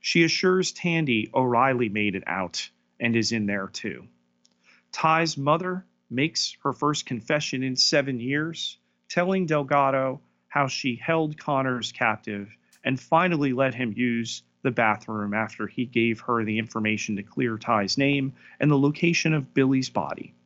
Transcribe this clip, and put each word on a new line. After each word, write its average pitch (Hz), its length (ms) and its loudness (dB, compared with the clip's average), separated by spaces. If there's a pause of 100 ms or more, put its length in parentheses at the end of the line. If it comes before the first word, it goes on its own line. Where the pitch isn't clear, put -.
She - 240 2
assures 185 480 2
Tandy 147 640 0
O'Reilly 123 560 2
made 104 240 0
it 95 120 -6
out 90 420 -4 (300)
and 117 160 0
is 113 180 2
in 110 140 -2
there 98 220 -2
too. 78 400 -10 (800)
Ty's 160 460 2
mother 170 480 0 (260)
makes 143 520 -2
her 139 100 0
first 147 320 0
confession 135 580 -2
in 131 140 -2
seven 135 440 2
years, 147 580 -4 (300)
telling 185 380 0
Delgado 139 760 2 (280)
how 143 180 0
she 127 300 -4
held 156 420 -2
Connors 131 540 -2
captive 107 560 -2 (340)
and 127 160 0
finally 160 540 2
let 131 220 2
him 120 180 -4
use 117 500 -2 (200)
the 135 80 2
bathroom 107 640 0
after 107 320 -4
he 123 180 -6
gave 117 360 0
her 117 220 0
the 107 160 -2
information 107 580 -2
to 101 60 -8
clear 117 360 -4
Ty's 104 400 0
name 139 340 2 (260)
and 151 120 4
the 143 80 6
location 156 560 2
of 139 200 -4
Billy's 135 360 2
body. - 440 -6 (120)